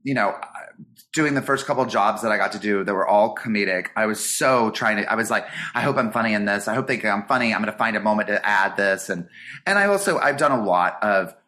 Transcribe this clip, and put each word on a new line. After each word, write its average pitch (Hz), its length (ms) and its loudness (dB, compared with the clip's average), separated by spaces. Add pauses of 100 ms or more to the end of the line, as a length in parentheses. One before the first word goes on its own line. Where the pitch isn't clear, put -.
you 135 100 -4
know, 104 220 0 (760)
doing 147 220 2
the 131 60 0
first 135 240 0
couple 131 180 0
of 113 60 -2
jobs 107 340 0
that 113 80 0
I 104 60 2
got 98 160 0
to 107 60 -8
do 101 240 0
that 101 100 -2
were 95 140 0
all 104 280 4
comedic, 98 600 -2
I 110 120 0
was 107 160 -2
so 127 480 2
trying 110 260 0
to, 101 140 -2
I 110 40 2
was 110 160 -2
like, 107 140 -2 (280)
"I 123 80 -2
hope 139 160 0
I'm 117 140 0
funny 113 220 0
in 104 120 0
this. 101 220 -2
I 110 80 -2
hope 131 120 -2
they 131 100 0
think - 160 -6
I'm 104 140 -2
funny. 120 260 2
I'm 95 80 0
gonna 107 160 -4
find 113 180 0
a 101 60 -2
moment 104 260 0
to 104 180 0
add 98 320 2
this." 98 320 0
And, 87 200 -6 (360)
and 196 140 2
I 196 60 4
also, 196 320 2
I've 139 200 0
done 147 140 2
a 120 120 0
lot 90 380 2
of 98 320 0 (140)